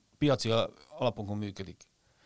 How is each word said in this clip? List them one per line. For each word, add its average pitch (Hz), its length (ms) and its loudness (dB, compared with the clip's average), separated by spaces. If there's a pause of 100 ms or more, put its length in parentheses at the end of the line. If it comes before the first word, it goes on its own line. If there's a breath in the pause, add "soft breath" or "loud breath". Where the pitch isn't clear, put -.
(180)
piaci 135 340 2
a-, 113 220 2 (160)
alapokon 107 480 -2
működik. 98 500 -10 (380 soft breath)